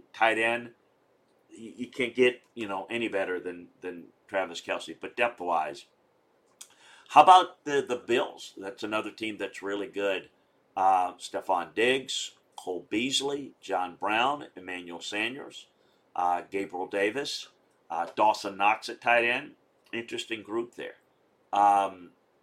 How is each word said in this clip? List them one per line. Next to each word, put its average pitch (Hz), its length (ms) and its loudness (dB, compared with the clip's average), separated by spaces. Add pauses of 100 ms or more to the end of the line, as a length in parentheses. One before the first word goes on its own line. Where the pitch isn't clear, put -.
(140)
tight 113 240 4
end, 117 340 0 (800)
y-, 113 260 -18
you 117 100 -8
can't 120 280 -4
get, 123 260 4 (140)
you 113 120 -6
know, 98 220 -6
any 117 180 -2
better 92 320 -2
than, 87 280 -10 (140)
than 90 240 -10 (220)
Travis 90 340 -4
Kelce. 87 380 -8
But - 160 -12
depth-wise, 85 680 -2 (1200)
how 147 140 10
about - 420 8
the, 143 200 2
the 123 120 -2
Bills? - 600 -2
That's 98 260 -10
another 107 280 -2
team 107 260 -8
that's 98 240 -8
really 98 260 -4
good. 95 420 -2 (480)
Uh, 92 380 4
Stefon 85 600 -4
Diggs, 127 560 0 (240)
Cole 87 340 -8
Beasley, 135 720 -2
John 90 400 -4
Brown, 123 460 0 (100)
Emmanuel 90 460 -10
Sanders, 113 640 -6 (500)
uh, 87 340 0
Gabriel 95 380 -4
Davis, 107 600 -2 (400)
uh, 85 260 -4
Dawson 107 400 2
Knox 101 320 2
at - 140 -12
tight 120 240 4
end. 131 260 -2 (400)
Interesting 113 500 -8
group 113 340 -6
there. 85 200 -12 (560)
Um, 98 600 4 (320)